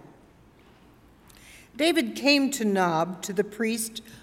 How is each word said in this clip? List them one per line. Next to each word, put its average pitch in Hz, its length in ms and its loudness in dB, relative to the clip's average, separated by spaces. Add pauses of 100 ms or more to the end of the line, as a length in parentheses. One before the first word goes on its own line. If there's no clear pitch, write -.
(1800)
David 294 400 2
came 277 360 2
to 226 140 -4
Nob, 180 580 0
to 202 100 -8
the 196 100 0
priest 220 600 -4 (200)